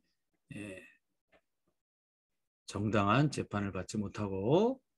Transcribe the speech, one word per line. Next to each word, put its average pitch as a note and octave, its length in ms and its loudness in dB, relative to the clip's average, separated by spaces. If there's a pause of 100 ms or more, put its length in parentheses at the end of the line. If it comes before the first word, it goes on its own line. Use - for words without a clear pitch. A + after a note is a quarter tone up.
(540)
예, C#3 320 -14 (1800)
정당한 A2 640 2
재판을 G2+ 420 -4
받지 F#2 240 -8
못하고 G#2+ 840 0 (180)